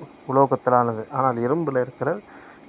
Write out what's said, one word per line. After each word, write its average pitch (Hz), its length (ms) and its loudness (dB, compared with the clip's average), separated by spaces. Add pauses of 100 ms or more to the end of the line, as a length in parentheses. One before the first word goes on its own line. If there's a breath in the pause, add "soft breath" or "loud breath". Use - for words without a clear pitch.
(280)
உலோகத்திலானது, 123 800 2
ஆனால் 131 260 0
இரும்புல 135 440 -2
இருக்கிற, 131 380 -4 (500 loud breath)